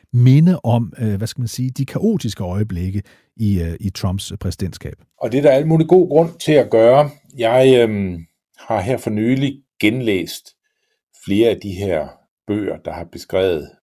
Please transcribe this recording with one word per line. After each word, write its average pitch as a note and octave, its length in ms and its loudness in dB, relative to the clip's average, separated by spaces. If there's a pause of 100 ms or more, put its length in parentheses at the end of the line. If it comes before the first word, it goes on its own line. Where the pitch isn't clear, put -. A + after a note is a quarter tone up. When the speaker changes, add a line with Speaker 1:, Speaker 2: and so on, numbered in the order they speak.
(140)
Speaker 1:
Minde C#3 500 4
om, A#2 360 0
øh, G#2+ 160 -2
hvad G#2 120 -6
skal - 140 -12
man A#2+ 60 -4
sige, B2+ 220 -6
de C3 160 -6
kaotiske E3+ 580 -4
øjeblikke F#2+ 600 -4 (340)
i, G2+ 240 0
øh, E2 180 -6
i G#2+ 100 -6
Trumps F#2+ 500 -6
præsidentskab. - 540 -8 (280)
Speaker 2:
Og A#2 100 -4
det B2 60 0
er C#3+ 40 2
der C#3+ 100 6
al C#3+ 160 2
mulig D#3+ 200 2
god F3+ 220 4
grund E3 200 2 (100)
til - 120 -2
at C#3 180 4
gøre. B2 400 4 (280)
Jeg, B2+ 440 4
øhm, G2+ 360 -2 (400)
har G#2+ 240 -4
her A#2 160 -4
for A#2 120 -8
nylig A#2+ 520 -2 (200)
genlæst G#2+ 680 -2 (760)
flere G#2 240 2
af G2+ 140 -2
de G2+ 80 -8
her F2+ 360 -4 (400)
bøger, G#2 300 -6
der - 140 -12
har E2 200 -14
beskrevet F#2 580 -4 (140)